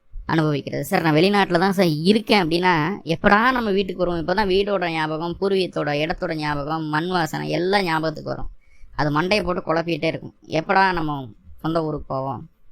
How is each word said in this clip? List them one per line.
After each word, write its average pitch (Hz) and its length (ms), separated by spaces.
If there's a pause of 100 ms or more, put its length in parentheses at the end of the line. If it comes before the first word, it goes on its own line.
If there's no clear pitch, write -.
(260)
அனுபவிக்கிறது. 147 600
"சார், 185 160
நான் 160 120
வெளிநாட்டுல 185 460
தான் 196 140
சார் 180 140
இருக்கேன்" 185 600
அப்படின்னா, 175 260 (300)
"எப்படா 202 480
நம்ம 233 200
வீட்டுக்கு 185 340
வருவோம்? 170 220
இப்பதான் 190 240
வீடோட 196 380
ஞாபகம், 160 520
பூர்வீகத்தோட 180 520
இடத்தோட 160 420
ஞாபகம், 151 480
மண் 156 240
வாசனை 151 420
எல்லாம் 185 340
ஞாபகத்துக்கு 156 460
வரும். 131 200 (460)
அது 147 260
மண்டையை 190 220
போட்டு 175 300
குழப்பிக்கிட்டே 165 320
இருக்கும். - 300 (120)
எப்படா 190 460
நம்ம 147 340 (340)
சொந்த 165 220
ஊருக்கு 151 220
போவோம், 135 440 (220)